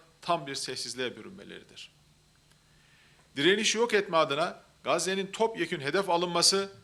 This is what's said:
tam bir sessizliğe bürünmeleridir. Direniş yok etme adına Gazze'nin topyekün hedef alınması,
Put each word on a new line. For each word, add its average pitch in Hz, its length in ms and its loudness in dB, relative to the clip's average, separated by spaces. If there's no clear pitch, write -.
tam 165 240 0
bir 139 80 -6
sessizliğe 123 640 -6
bürünmeleridir. 95 760 -16
Direniş 202 380 4
yok 226 200 2
etme 190 220 2
adına 156 460 2
Gazze'nin 175 420 0
topyekün 190 540 -2
hedef 170 300 0
alınması, 175 640 2